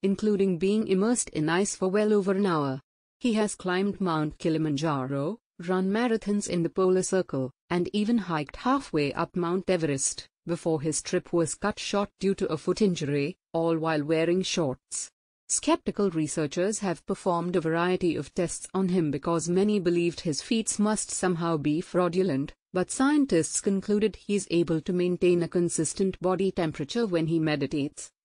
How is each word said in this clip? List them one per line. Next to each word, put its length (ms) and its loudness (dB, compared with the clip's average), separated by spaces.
including 560 2
being 300 2
immersed 420 0
in 180 -2
ice 280 0
for 120 0
well 240 2
over 200 2
an 140 0
hour. 340 0
He 140 2
has 200 0
climbed 460 -2
Mount 380 0
Kilimanjaro, 1000 -2
run 300 0
marathons 580 0
in 160 0
the 60 -2
polar 320 4
circle, 500 -2
and 240 0
even 260 2
hiked 380 -4
halfway 560 0
up 240 -4
Mount 340 0
Everest, 560 -2
before 340 0
his 200 -2
trip 320 -4
was 220 2
cut 240 -4
short 300 -2
due 160 2
to 140 -4
a 80 -2
foot 260 -2
injury, 540 0
all 260 2
while 240 0
wearing 400 2
shorts. 680 -4
Skeptical 640 0
researchers 680 -2
have 280 -4
performed 500 -2
a 40 0
variety 540 0
of 200 -8
tests 380 -4
on 160 0
him 220 2
because 380 -2
many 320 2
believed 400 0
his 200 -2
feats 380 -2
must 320 0
somehow 460 0
be 240 0
fraudulent, 720 0
but 160 0
scientists 720 2
concluded 540 0
he's 380 -2
able 280 2
to 120 -4
maintain 500 2
a 60 -2
consistent 720 0
body 320 0
temperature 520 -2
when 220 0
he 140 2
meditates, 720 -2